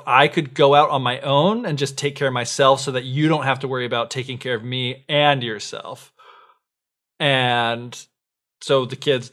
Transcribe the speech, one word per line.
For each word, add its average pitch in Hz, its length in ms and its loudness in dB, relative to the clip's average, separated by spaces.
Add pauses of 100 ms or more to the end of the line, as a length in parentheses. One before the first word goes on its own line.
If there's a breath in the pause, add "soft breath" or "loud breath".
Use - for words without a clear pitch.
I 131 220 6
could 151 260 -4
go 143 220 6
out 151 160 6
on 135 100 -2
my 123 200 -4
own 170 440 0
and 151 140 -4
just 139 180 -4
take 143 180 -4
care 143 120 -2
of 131 60 -2
myself 135 480 2
so 143 100 -6
that 127 140 -4
you 143 240 0
don't 151 160 0
have 131 160 0
to 139 60 -6
worry 127 180 -4
about 117 260 -4
taking 127 260 -8
care 127 180 -6
of 110 80 -8
me 127 460 -6
and 147 340 2
yourself." 113 680 -10 (1040 soft breath)
And 120 800 0 (640)
so 135 240 2
the 131 100 -10
kid 131 380 -2